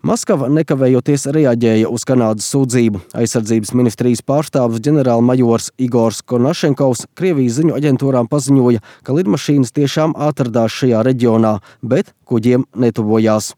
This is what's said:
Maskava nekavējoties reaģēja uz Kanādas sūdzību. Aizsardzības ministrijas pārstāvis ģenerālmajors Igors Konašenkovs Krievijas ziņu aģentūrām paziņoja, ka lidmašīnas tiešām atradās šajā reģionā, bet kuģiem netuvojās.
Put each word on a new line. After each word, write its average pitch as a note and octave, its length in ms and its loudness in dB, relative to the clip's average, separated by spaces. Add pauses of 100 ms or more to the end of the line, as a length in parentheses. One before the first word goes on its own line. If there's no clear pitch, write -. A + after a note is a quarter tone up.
Maskava F3 480 -2
nekavējoties C#3 800 0
reaģēja A#2 640 2
uz A#2 160 -6
Kanādas A2 400 0
sūdzību. A#2+ 540 0 (180)
Aizsardzības A2+ 560 -2
ministrijas B2 480 0
pārstāvis C3 560 -2
ģenerālmajors B2 960 2
Igors A#2 480 0
Konašenkovs C3+ 880 0
Krievijas C#3 460 -2
ziņu D3+ 180 0
aģentūrām C3+ 540 0
paziņoja, C3+ 500 2 (240)
ka B2+ 140 -4
lidmašīnas D3 580 -2
tiešām D3+ 400 -2
atradās A#2+ 560 -2
šajā A#2 320 0
reģionā, A2+ 540 2 (260)
bet C3 300 -2 (100)
kuģiem B2 480 0
netuvojās. A2 840 0